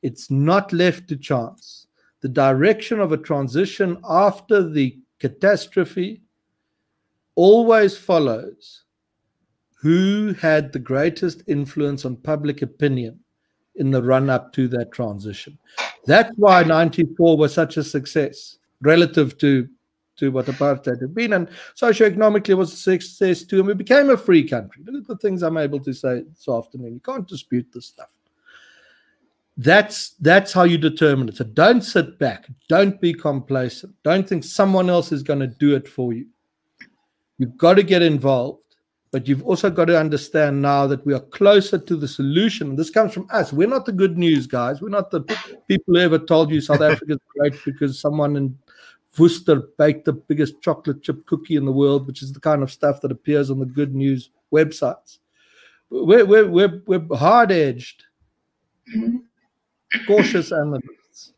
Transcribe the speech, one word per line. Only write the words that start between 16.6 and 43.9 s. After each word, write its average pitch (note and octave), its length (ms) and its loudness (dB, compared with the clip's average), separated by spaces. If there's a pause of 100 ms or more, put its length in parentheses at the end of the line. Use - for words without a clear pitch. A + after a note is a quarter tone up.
ninety-four D#3+ 720 2
was D3 160 2
such D#3+ 240 -2
a D#3 60 -4
success - 760 -6 (240)
relative D#3+ 560 2
to, C3+ 300 2 (480)
to C#3 160 -2
what B2+ 140 -4
apartheid C3+ 540 -4
had C#3 140 -10
been, A3 200 -2
and F3 140 -2 (280)
socioeconomically G#3 800 2
was F#3 160 -2
a - 40 -16
success F#3 680 -2
too, F#3+ 160 0
and G3 80 0
we G#3 60 -2
became C4 360 2
a B3 60 6
free E3 320 4
country. A2+ 360 -8
Look B3+ 180 -12
at - 40 -20
the A3+ 100 -10
things F#3+ 260 -4
I'm D#3+ 140 -2
able C#3+ 220 -4
to C3+ 160 -8
say B2+ 280 -4
this - 260 -16
afternoon. A#2+ 460 -8
You A#2+ 60 -18
can't B3+ 280 -10
dispute B2 440 -8
this A#2+ 140 -18
stuff. - 240 -20 (1500)
That's, F#3 540 2 (100)
that's F3+ 320 4
how F#3 120 4
you E3+ 120 4
determine D3 520 0
it. G#2 80 -14
So - 80 -6
don't F3 380 2
sit - 360 -2
back. A#2+ 300 -6 (200)
Don't G3 320 2
be E3+ 140 0
complacent. C3+ 880 -6
Don't F#3+ 260 0
think E3 140 -4
someone F#3+ 480 0
else F3 220 0
is C#3 100 -6
gonna C#3 240 -2
do C#3+ 300 0
it C#3+ 100 -6
for A#2+ 260 -6
you. A#2+ 140 -10 (1120)
You've B2 180 -6
got E3+ 180 6
to G3 100 6
get F3+ 180 2
involved, C3+ 760 -2 (360)
but B2 160 -6
you've C#3 160 -2
also F#3+ 260 0
got E3 140 0
to E3+ 140 4
understand D3 600 -2
now C#3 280 2
that C#3 180 -4
we C#3 80 0
are B2+ 60 -4
closer G3+ 580 2
to E3+ 180 -6
the C3+ 120 -6
solution. D3 600 -2
And C3+ 80 -6
this D#3+ 120 -4
comes G#3+ 240 0
from - 160 -10
us. - 220 -2
We're E3 160 2
not C4 180 -2
the A3+ 60 -6